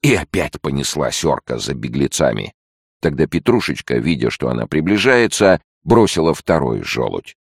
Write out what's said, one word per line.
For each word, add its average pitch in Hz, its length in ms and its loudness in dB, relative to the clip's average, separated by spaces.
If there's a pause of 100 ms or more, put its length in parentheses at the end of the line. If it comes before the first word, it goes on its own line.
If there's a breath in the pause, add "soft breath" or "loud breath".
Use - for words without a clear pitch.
И 139 120 4
опять - 460 -4
понеслась 69 640 -4
орка 64 340 -2
за 65 160 -6
беглецами. 64 760 -2 (480)
Тогда 78 260 0
Петрушечка, 85 720 -2
видя, 60 320 -2
что - 180 -6
она 58 180 -4
приближается, 101 920 2 (240)
бросила 87 500 4
второй 65 480 -2
желудь. 50 540 -6 (140)